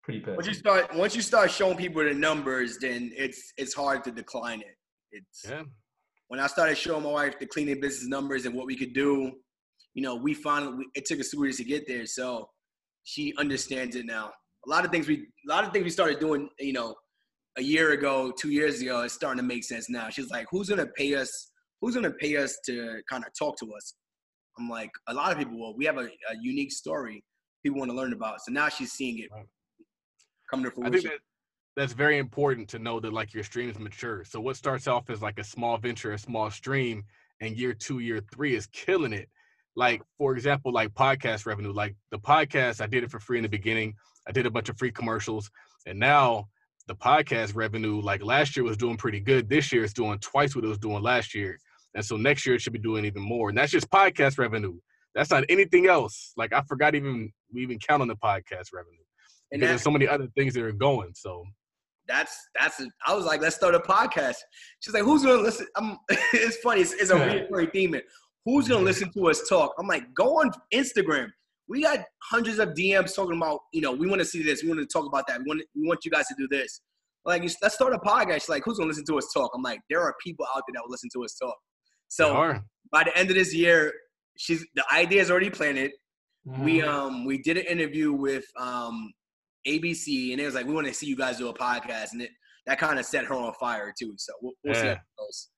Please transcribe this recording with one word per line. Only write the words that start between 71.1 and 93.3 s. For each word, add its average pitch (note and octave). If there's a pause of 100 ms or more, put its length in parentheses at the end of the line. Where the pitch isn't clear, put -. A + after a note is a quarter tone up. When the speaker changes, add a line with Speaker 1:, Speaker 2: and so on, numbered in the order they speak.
Speaker 2:
We C#4
got D4+ (220)
hundreds A3+
of F#3
D F#3+
Ms -
talking F3+
about, D#3+ (120)
you D#3+
know, C#3
"We D3+
wanna F#3+
see D#3+
this. D3
We E3
wanna D#3
talk D#3+
about C3+
that. B2
We B2+
want, D#3 (140)
we D3+
want E3+
you E3
guys D3+
to C3+
do C3+
this." C3+ (440)
Like, F3
"You, F3 (120)
let's G#3
start B3+
a G#3
podcast." G3+
She's -
like, D3
"Who's A3+
gonna E3
listen D3+
to D#3
us C3
talk?" C3
I'm B2+
like, A#2
"There D#3+
are D3+ (100)
people D#3+
out C3+
there B2
that A#2+
will A#2+
listen B2
to B2
us A2+
talk." B2 (520)
So -
Speaker 3:
There C#3
are. C#3 (260)
Speaker 2:
by D#3
the E3+
end F#3
of F#3
this F#3
year, E3 (440)
she's, E3
the C3+
idea F3
is F3
already F#3
planted. C#3+ (520)
We, C#3
Speaker 1:
Mm-hmm. D#3
Speaker 2:
um, C3+
we C3+
did D3+
an F3+
interview D#3
with, C#3 (120)
um, A#2 (540)
A D3+
B E3
C, C3
and C3
it D3
was C3+
like, B2+
"We C#3+
wanna D3
see -
you C#3
guys B2+
do B2
a A2+
podcast," A#2
and A#2+
it, A#2+ (360)
that C3
kinda D3
set C3
her C#3